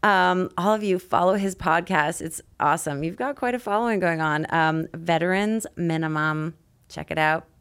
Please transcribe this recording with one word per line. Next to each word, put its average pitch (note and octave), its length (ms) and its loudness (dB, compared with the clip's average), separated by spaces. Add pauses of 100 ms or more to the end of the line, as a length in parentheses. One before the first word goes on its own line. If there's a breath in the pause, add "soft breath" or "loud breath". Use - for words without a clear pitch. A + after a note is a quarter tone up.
Um, F#3 540 4
all F#3+ 160 2
of G#3+ 100 0
you, F#3+ 160 0
follow F3+ 360 2
his G3 200 -2
podcast. E3+ 680 0
It's D#3+ 180 -10 (180)
awesome. D3 460 0
You've E3+ 120 -6
got C4+ 200 -6
quite B3 180 -2
a B3 40 -4
following A3 420 0
going E3 220 0
on. D#3 260 0
Um, D#3+ 460 2
Veterans F3+ 720 0 (100)
Minimum. D#3 760 -2 (340)
Check - 220 -12
it D#3 80 -4
out. D#3 260 2 (160)